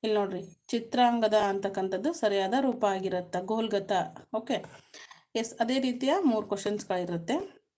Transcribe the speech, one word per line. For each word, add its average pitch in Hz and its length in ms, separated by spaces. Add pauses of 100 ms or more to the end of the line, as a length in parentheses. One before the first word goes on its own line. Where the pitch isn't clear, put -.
ಇಲ್ಲಿ 214 120
ನೋಡ್ರಿ, 190 540
ಚಿತ್ರಾಂಗದ 233 640
ಅಂತಕ್ಕಂಥದ್ದು 196 760
ಸರಿಯಾದ 196 480
ರೂಪ 254 240
ಆಗಿರತ್ತ, 185 560
ಗೋಲ್ಗಥಾ. 202 960
ಓಕೆ, 233 300 (720)
ಎಸ್, 233 240
ಅದೇ 240 180
ರೀತಿಯ 262 360 (100)
ಮೂರು 220 220
ಕ್ವಶನ್ಸ್‌ಗಳಿರುತ್ತೆ 196 1160 (140)